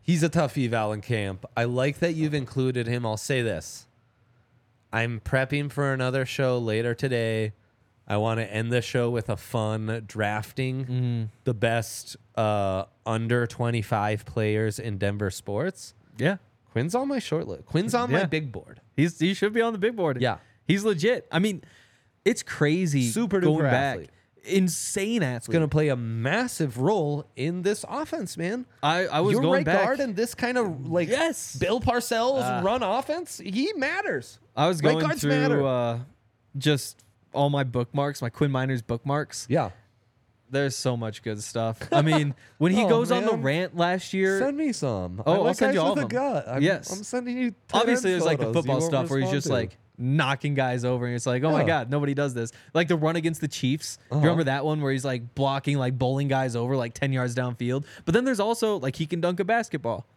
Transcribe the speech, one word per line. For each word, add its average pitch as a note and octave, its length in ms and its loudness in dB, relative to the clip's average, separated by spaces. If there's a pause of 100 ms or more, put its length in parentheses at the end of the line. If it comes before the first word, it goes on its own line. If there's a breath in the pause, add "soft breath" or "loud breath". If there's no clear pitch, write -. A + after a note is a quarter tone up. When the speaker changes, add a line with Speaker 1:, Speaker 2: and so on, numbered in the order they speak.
Speaker 1:
He's E3 220 2
a E3 60 2
tough D3+ 280 0
eval A2+ 360 0
in G#2+ 80 -6
camp. G2+ 440 -4 (120)
I A#2+ 80 2
like B2+ 340 0
that E3+ 140 0
you've D#3 200 0
included B2+ 540 -2
him. A#2+ 180 -2
I'll A2 120 -2
say C3 240 -2
this. G2+ 460 -6 (1040)
I'm A#2 260 -2
prepping C3+ 520 -2
for C#3+ 220 0
another C3 320 0
show B2+ 320 0
later A#2 380 0
today. A2+ 580 -2 (540)
I G2+ 100 0
wanna A2+ 260 0
end A2 300 -4
the B2 80 2
show A#2+ 280 0
with A#2 200 -2
a G#2 80 -2
fun A2 720 -4
drafting A2 760 -4
Speaker 2:
Mm. B2 440 -2 (140)
Speaker 1:
the B2+ 100 0
best, A2+ 640 -2 (180)
uh, G2+ 500 0 (200)
under A#2 420 0
twenty-five A2 760 -2
players G#2+ 540 -2
in G#2+ 180 -8
Denver G2+ 320 -2
sports. A2 640 -6 (240)
Speaker 2:
Yeah. D#3+ 200 0 (340)
Speaker 1:
Quinn's D3 240 -2
on F#3 120 0
my F#3 120 -2
short - 280 -4
list. - 180 -12
Quinn's G#3 280 0
on A#3+ 180 0
my D3 80 4
Speaker 2:
Yeah. F#3+ 60 2
Speaker 1:
big D3+ 260 -4
board. - 280 -14 (160)
Speaker 2:
He's, D#3+ 240 2
he F3+ 140 4
should G3+ 200 0
be A3+ 80 2
on A#3 120 2
the G#3+ 60 -6
big A3+ 160 0
board. D3+ 260 0
Speaker 1:
Yeah. A#2+ 160 0 (300 soft breath)
Speaker 2:
He's G3 160 4
legit. G#3 480 2
I E3 80 2
mean, F#3+ 240 0 (640 soft breath)
it's - 180 2
crazy D3 680 2
Speaker 1:
Super G3 300 0
Speaker 2:
going D#3 200 4
Speaker 1:
duper C#3+ 120 4
Speaker 2:
back. - 20 6 (220)
Speaker 1:
athlete. D#2+ 140 -12 (340 soft breath)
Speaker 2:
Insane G3 800 0
athlete. B2 140 -2
Speaker 1:
It's A#2 100 -10
gonna D#3+ 200 2
play D3+ 220 2
a C3+ 60 2
massive B2 840 -2
role D3 460 0 (100)
in E3+ 260 -2
this G3+ 260 0
offense, D4+ 500 -6
man. G3+ 280 -4 (180 soft breath)
Speaker 2:
I, E3 240 2
I D3+ 140 -2
was G3+ 120 4
Speaker 1:
Your - 80 2
Speaker 2:
going D#3+ 120 4
Speaker 1:
right F3 120 2
Speaker 2:
back. F#3 200 4
Speaker 1:
guard C4 140 0
and B3 160 -2
this A3+ 200 -2
kind B3 220 -2
of, D#3+ 320 -2
like, E3 200 2
Speaker 2:
Yes. D4 480 -2
Speaker 1:
Bill F#3+ 220 0
Parcells A#3+ 600 2
Speaker 2:
Ah. D3+ 220 0
Speaker 1:
run A#3 200 0
offense, C4+ 600 -2
he A#3 320 -2
matters. D4 640 -4 (160)
Speaker 2:
I D3 120 2
was E3+ 140 0
Speaker 1:
Right D3+ 120 4
Speaker 2:
going D#3+ 120 2
Speaker 1:
guards - 160 -2
Speaker 2:
through, D3 100 2
Speaker 1:
matter. D3 340 4
Speaker 2:
uh, A#2+ 340 0 (580)
just C#3+ 460 0 (300)
all C#3+ 160 2
my C#3+ 140 2
bookmarks, B2+ 580 -2
my A#2+ 80 -4
Quinn C#3+ 220 0
Miners C3 300 0
bookmarks. C3+ 680 -4
Speaker 1:
Yeah. C3+ 220 0 (800)
Speaker 2:
There's C3+ 260 -2
so B2+ 220 -2
much A2 240 -6
good G#2+ 200 -6
stuff. A2+ 380 -4 (140)
I E4+ 80 6
mean, D3+ 340 2 (120)
Speaker 1:
<laughs> - 100 -20
Speaker 2:
when F3 160 4
he A3 100 4
Speaker 1:
Oh, G3 60 2
Speaker 2:
goes A#3 200 4
on A#3+ 140 2
the A3+ 80 2
Speaker 1:
man. E3 100 0
Speaker 2:
rant D#3+ 360 0
last F3+ 360 0
year. F#3+ 260 2
Speaker 1:
Send C#4+ 180 0
me D4 160 0
some. G2 520 -4
Speaker 2:
Oh, D3+ 60 4
Speaker 1:
I F3 60 6
Speaker 2:
I'll G3 80 2
Speaker 1:
like - 100 4
Speaker 2:
send C4 180 4
you G3 60 4
Speaker 1:
guys D#3+ 80 4
Speaker 2:
all F#3+ 80 2
Speaker 1:
with F#3 80 0
Speaker 2:
of - 80 -4
Speaker 1:
a - 20 -4
Speaker 2:
them. C4 200 0
Speaker 1:
gut. D3+ 160 -2
I'm, C3 120 0
Speaker 2:
Yes. E3+ 300 2
Speaker 1:
I'm G3 140 -6
sending B3 320 -4
you B3 140 0 (180)
ten G3 100 2
Speaker 2:
Obviously, A#3+ 320 4
there's, F3 140 2
like, D#3+ 140 2
the A#2 80 0
Speaker 1:
photos A2 80 -2
you E3+ 80 4
Speaker 2:
football C3 160 0
Speaker 1:
won't E3 120 0
Speaker 2:
stuff D#3 180 0
where C#3 100 0
he's C3 80 2
Speaker 1:
respond C#3+ 100 0
Speaker 2:
just, C#3 100 -4
Speaker 1:
to. C#3+ 60 0
Speaker 2:
like, A2+ 240 -2 (200)
knocking C#3 580 0
guys B2+ 280 0
over, B2 220 0
and A#2+ 100 -4
it's A#2 100 -4
like, B2+ 200 0
"Oh D#3+ 80 4
my - 80 4
Speaker 1:
Yeah. - 60 2
Speaker 2:
God, C#3+ 220 0
nobody C#3+ 240 0
does C#3 200 -2
this." A#2 180 -4 (220 loud breath)
Like, E3 160 2
the F3 80 4
run D#3 180 2
against E3 240 -2
the D#3 80 -4
Chiefs. - 500 -2 (120)
You C3+ 80 -2
Speaker 1:
Uh-huh. D3+ 80 4
Speaker 2:
remember E3 180 4
that C#3 220 0
one D3+ 160 0
where C#3 100 0
he's, C3+ 140 -2
like, B2 300 -4
blocking, C#3 420 0
like, B2+ 200 0
bowling C3+ 300 0
guys C3 300 0
over, A#2+ 180 0
like, A#2 200 -2
ten C3+ 180 0
yards B2+ 200 0
downfield? B2 520 -2 (180 loud breath)
But E3 100 4
then A#3+ 120 6
there's B3 160 2
also, A3 360 2
like, - 200 -2
he - 80 -2
can E3 160 -4
dunk F3 180 0
a F#3+ 60 0
basketball. E3 600 -2 (120)